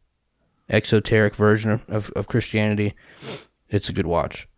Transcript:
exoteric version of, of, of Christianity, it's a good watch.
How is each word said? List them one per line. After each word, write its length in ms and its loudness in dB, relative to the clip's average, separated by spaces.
exoteric 640 2
version 360 2
of, 180 -4
of, 220 -6
of 160 -4
Christianity, 680 0
it's 200 -2
a 40 -6
good 120 -2
watch. 420 -4